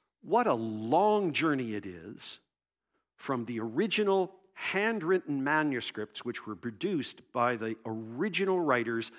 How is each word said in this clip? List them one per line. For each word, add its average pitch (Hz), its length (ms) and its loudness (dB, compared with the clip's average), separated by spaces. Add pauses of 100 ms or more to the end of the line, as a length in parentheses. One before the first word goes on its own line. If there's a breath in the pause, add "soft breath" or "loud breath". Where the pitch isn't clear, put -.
(220)
what 226 260 2
a 160 60 4
long 139 800 2
journey 135 400 0
it 104 120 -6
is 87 540 -12 (800)
from 123 280 -4
the 117 140 -4
original 190 760 2 (200)
handwritten 185 880 0
manuscripts 139 800 0
which - 240 -8
were 107 80 -6
produced 123 680 -4 (120)
by 123 240 2
the 110 180 -4 (100)
original 156 720 0
writers 120 600 2